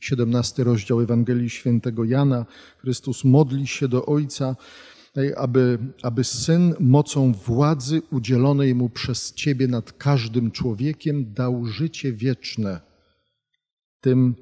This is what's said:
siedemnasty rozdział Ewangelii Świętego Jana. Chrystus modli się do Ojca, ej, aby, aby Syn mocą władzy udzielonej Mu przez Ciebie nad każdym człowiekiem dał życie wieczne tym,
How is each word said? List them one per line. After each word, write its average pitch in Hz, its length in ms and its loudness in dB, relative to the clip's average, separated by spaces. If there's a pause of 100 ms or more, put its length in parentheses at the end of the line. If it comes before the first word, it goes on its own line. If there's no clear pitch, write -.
siedemnasty 123 640 -2
rozdział 117 360 2
Ewangelii 120 500 0
Świętego 117 540 -2
Jana. 127 420 0 (320)
Chrystus 127 460 -6
modli 139 420 4
się 135 220 -4
do 123 180 -2
Ojca, 139 500 -2 (600)
ej, 139 180 -2
aby, 123 440 2 (240)
aby 123 220 -2
Syn 170 560 2
mocą 135 520 4
władzy 139 760 0
udzielonej 131 640 2
Mu 123 140 0
przez - 460 -8
Ciebie 131 340 -2
nad 120 240 -4
każdym 120 580 0
człowiekiem 127 840 -4
dał 123 340 -4
życie 139 460 -6
wieczne 107 680 -4 (1200)
tym, 127 420 2